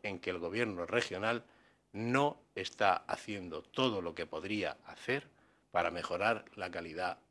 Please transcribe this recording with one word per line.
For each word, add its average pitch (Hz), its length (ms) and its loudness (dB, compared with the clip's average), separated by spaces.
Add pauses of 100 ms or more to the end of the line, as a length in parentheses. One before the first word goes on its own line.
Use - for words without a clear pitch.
en 98 160 -4
que 92 120 0
el 90 80 -2
gobierno 92 460 -2
regional 113 580 0 (500)
no 131 480 2 (140)
está 95 400 4
haciendo 87 640 -4
todo 117 400 2
lo 85 120 -4
que 82 120 -4
podría 90 600 -2
hacer - 420 -4 (440)
para 85 200 2
mejorar 92 540 0 (100)
la 92 140 -6
calidad 85 500 -4 (120)